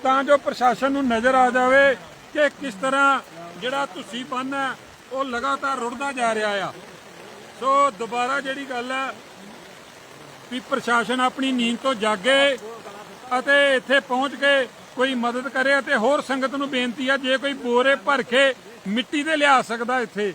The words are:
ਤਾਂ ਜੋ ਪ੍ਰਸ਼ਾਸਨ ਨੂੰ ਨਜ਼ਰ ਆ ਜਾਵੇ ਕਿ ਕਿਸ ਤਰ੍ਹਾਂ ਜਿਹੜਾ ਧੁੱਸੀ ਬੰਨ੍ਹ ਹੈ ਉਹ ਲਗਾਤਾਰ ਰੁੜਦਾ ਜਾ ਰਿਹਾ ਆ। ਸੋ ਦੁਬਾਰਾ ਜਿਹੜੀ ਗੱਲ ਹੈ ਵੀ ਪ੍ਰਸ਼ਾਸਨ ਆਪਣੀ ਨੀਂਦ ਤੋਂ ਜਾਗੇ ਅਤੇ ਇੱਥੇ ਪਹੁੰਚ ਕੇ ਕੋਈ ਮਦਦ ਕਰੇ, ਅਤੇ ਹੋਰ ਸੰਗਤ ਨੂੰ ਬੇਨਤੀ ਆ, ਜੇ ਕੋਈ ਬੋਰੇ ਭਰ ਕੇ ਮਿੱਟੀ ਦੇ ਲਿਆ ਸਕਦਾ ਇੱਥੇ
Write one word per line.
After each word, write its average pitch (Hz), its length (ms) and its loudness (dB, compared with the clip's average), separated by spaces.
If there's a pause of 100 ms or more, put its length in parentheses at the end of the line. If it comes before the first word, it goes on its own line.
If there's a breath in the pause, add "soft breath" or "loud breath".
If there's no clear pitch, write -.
ਤਾਂ 269 200 2
ਜੋ 285 160 6
ਪ੍ਰਸ਼ਾਸਨ 254 520 0
ਨੂੰ 277 160 0
ਨਜ਼ਰ 240 280 2
ਆ 254 160 6
ਜਾਵੇ 254 440 4 (380)
ਕਿ 294 180 2
ਕਿਸ 269 300 -10
ਤਰ੍ਹਾਂ 269 380 2 (400)
ਜਿਹੜਾ 269 260 -4
ਧੁੱਸੀ 254 400 -12
ਬੰਨ੍ਹ 262 300 -6
ਹੈ 269 200 -4 (360)
ਉਹ 262 140 -4
ਲਗਾਤਾਰ 269 520 -4
ਰੁੜਦਾ 247 340 -6
ਜਾ 240 240 0
ਰਿਹਾ 214 140 -2 (140)
ਆ। 151 80 -6 (880)
ਸੋ 277 320 2
ਦੁਬਾਰਾ 240 500 -4
ਜਿਹੜੀ 269 240 -6
ਗੱਲ 254 260 -8
ਹੈ 262 220 -4 (1400)
ਵੀ 247 80 -6 (100)
ਪ੍ਰਸ਼ਾਸਨ 240 520 0
ਆਪਣੀ 262 300 0
ਨੀਂਦ 233 260 0
ਤੋਂ 262 180 -2
ਜਾਗੇ 233 640 2 (800)
ਅਤੇ 277 180 2 (200)
ਇੱਥੇ 254 260 2
ਪਹੁੰਚ 262 340 -4
ਕੇ 269 320 2 (280)
ਕੋਈ 262 200 0
ਮਦਦ 240 340 -2
ਕਰੇ, 269 300 2
ਅਤੇ 285 160 -2
ਹੋਰ 262 260 2
ਸੰਗਤ 262 340 -2
ਨੂੰ 277 140 -4
ਬੇਨਤੀ 247 400 -2
ਆ, 277 80 2
ਜੇ 262 200 0
ਕੋਈ 277 180 -2
ਬੋਰੇ 247 420 2
ਭਰ 277 260 0
ਕੇ 262 300 2 (340)
ਮਿੱਟੀ 254 360 -2
ਦੇ 311 140 0
ਲਿਆ 277 240 6
ਸਕਦਾ 233 380 -4
ਇੱਥੇ 202 360 -4